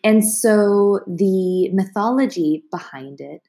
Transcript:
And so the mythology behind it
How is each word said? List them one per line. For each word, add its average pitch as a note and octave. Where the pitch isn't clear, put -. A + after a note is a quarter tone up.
And G#3+
so G3+
the F#3
mythology F#3+
behind C#3
it C#3+